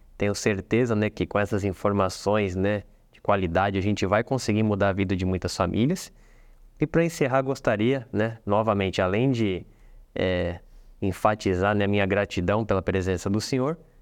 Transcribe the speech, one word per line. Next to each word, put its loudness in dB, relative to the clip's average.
Tenho 0
certeza, 0
né, 0
que -2
com -2
essas 0
informações, 0
né, 0
de -20
qualidade, 0
a 0
gente 0
vai 2
conseguir 0
mudar 2
a 2
vida 0
de -2
muitas -2
famílias. 0
E 2
pra 0
encerrar, 0
gostaria, 0
né, -2
novamente, 2
além 2
de, -2
é, -2
enfatizar, 0
né, 2
a 0
minha 2
gratidão 0
pela 0
presença -2
do 0
senhor, -2